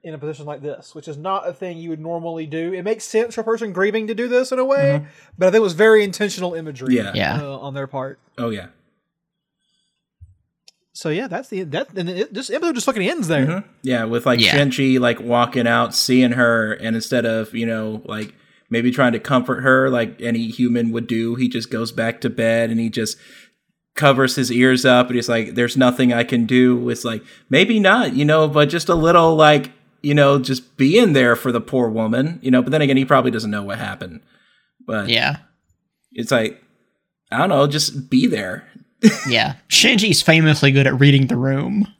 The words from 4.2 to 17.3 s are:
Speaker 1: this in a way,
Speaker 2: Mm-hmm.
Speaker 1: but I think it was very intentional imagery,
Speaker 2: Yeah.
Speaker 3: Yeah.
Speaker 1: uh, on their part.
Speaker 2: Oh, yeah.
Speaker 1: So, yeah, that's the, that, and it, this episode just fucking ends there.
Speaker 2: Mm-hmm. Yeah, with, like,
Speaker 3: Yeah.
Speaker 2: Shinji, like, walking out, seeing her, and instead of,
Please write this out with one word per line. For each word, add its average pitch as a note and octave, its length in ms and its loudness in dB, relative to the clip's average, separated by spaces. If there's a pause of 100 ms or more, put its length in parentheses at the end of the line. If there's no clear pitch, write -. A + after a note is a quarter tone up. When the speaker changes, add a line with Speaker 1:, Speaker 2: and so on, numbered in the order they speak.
Speaker 1:
this B3 240 0
in B3+ 80 -2
a B3+ 60 0
way, C#4 340 0
Speaker 2:
Mm-hmm. D3 60 -10 (320)
Speaker 1:
but F#3 100 2
I F3+ 40 4
think A3 80 4
it A3 40 4
was F3+ 100 0
very G#3+ 300 6
intentional F#3 500 -6
imagery, C3+ 420 -2
Speaker 2:
Yeah. G2+ 200 -2
Speaker 3:
Yeah. G2+ 260 -2
Speaker 1:
uh, C#3 160 -12
on C3+ 160 -12
their C#3 140 -8
part. C3+ 320 -10 (180)
Speaker 2:
Oh, A#2 140 -6
yeah. F#2 160 -10 (2250)
Speaker 1:
So, - 160 -8
yeah, F3+ 180 -6
that's - 220 -10
the, F#3 140 -8
that, D#3+ 340 -8
and F3 100 -6
it, F#3 260 -6
this A#3+ 180 -10
episode D#4+ 240 -4
just A#3 100 -6
fucking A3 160 -6
ends A#3+ 260 -4
there. C#3+ 200 0
Speaker 2:
Mm-hmm. F#3 220 -6 (120)
Yeah, B2 240 -4
with, A#2 220 -4
like, A#2+ 120 2
Speaker 3:
Yeah. G#2+ 160 4
Speaker 2:
Shinji, C3+ 440 2
like, A#2+ 200 0
walking A#2+ 480 0
out, A#2 280 0
seeing B2+ 380 2
her, A#2 400 0
and A2+ 220 -6
instead A#2+ 300 -4
of, A2+ 280 -4